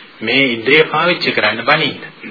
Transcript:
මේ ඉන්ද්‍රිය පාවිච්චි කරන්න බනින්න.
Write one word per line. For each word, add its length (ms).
මේ 280
ඉන්ද්‍රිය 400
පාවිච්චි 460
කරන්න 320
බනින්න. 380